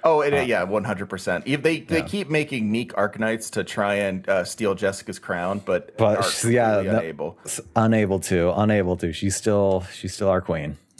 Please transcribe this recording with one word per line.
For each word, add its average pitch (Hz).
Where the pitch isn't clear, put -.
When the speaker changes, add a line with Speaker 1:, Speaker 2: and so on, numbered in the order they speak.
Speaker 1:
Oh, 160
and, 143
uh, 139
Speaker 2:
Uh, 135
Speaker 1:
yeah, 113
one 98
hundred 98
percent. 92
If 139
they, 160
they 160
Speaker 2:
yeah. 160
Speaker 1:
keep 196
making 143
meek 113
Arknights 110
to 98
try 101
and, 98
uh, 95
steal 98
Jessica's 95
crown, 92
but -
Speaker 2:
But 107
Speaker 1:
are 98
Speaker 2:
she's, 98
yeah, 113
Speaker 1:
completely 95
Speaker 2:
no, 110
Speaker 1:
unable. 76
Speaker 2:
s-, -
unable 110
to, 87
unable 101
to. 85
She's 98
still, 98
she's -
still 98
our 92
queen. 78